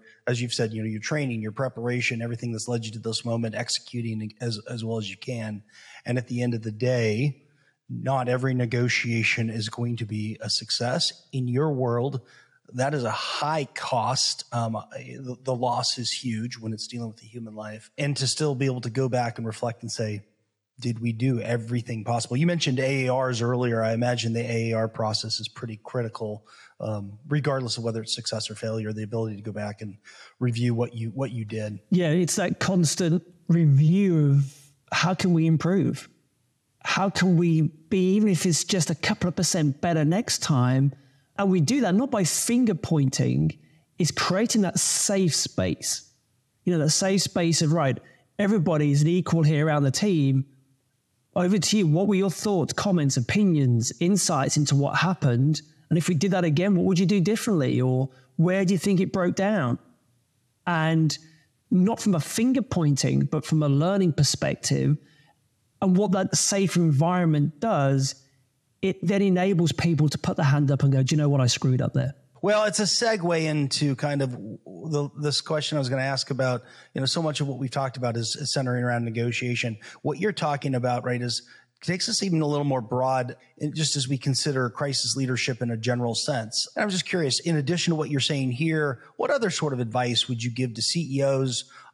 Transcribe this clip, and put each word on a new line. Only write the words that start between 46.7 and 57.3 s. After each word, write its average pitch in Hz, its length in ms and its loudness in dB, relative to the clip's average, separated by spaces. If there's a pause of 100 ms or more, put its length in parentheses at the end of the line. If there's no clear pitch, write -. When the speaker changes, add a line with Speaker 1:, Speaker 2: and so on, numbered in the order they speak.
Speaker 2:
know, 165 60 2
that 151 120 4
safe 190 320 2
space 170 400 0
of, 151 100 4
"Right, 143 260 2 (380)
everybody 165 540 2
is 143 100 4
an 151 60 4
equal 170 360 2
here 151 220 4
around 147 180 2
the 135 80 4
team. 139 540 2 (920)
Over 185 240 2
to - 180 0
you. 202 80 4
What 165 220 4
were 208 80 2
your 185 160 2
thoughts, 185 420 -2
comments, 160 440 2
opinions, 135 840 2
insights 170 580 2
into 147 180 2
what 139 200 2
happened? 147 640 2 (280)
And 160 100 2
if 160 80 0
we 180 80 2
did 180 160 0
that 185 120 2
again, 175 300 2
what 180 120 2
would 185 120 2
you 190 80 4
do 196 160 4
differently? 160 580 2